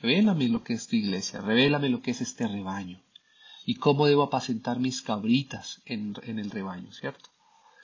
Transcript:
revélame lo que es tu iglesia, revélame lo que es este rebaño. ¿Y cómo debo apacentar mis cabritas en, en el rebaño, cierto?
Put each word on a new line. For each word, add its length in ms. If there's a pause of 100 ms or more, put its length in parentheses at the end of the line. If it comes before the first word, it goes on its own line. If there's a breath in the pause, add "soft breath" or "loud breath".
revélame 480
lo 160
que 80
es 140
tu 100
iglesia, 460
revélame 480
lo 100
que 120
es 100
este 260
rebaño. 540 (640 loud breath)
¿Y 80
cómo 320
debo 160
apacentar 580
mis 220
cabritas 800
en, 380
en 160
el 120
rebaño, 420
cierto? 360 (560 loud breath)